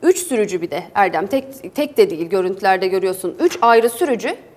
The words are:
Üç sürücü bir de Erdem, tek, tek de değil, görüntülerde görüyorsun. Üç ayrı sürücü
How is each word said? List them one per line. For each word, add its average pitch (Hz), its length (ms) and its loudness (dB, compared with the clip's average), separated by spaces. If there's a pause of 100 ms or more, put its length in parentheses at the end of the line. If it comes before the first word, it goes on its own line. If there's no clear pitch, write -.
Üç 359 160 4
sürücü 190 440 -2
bir 175 80 -6
de 143 120 -6 (120)
Erdem, 180 320 0
tek, 262 480 -6
tek 285 220 -4
de 202 140 6
değil, 170 180 -6
görüntülerde 190 600 0
görüyorsun. 185 520 -4
Üç 339 220 0
ayrı 233 280 6
sürücü 269 460 -2 (200)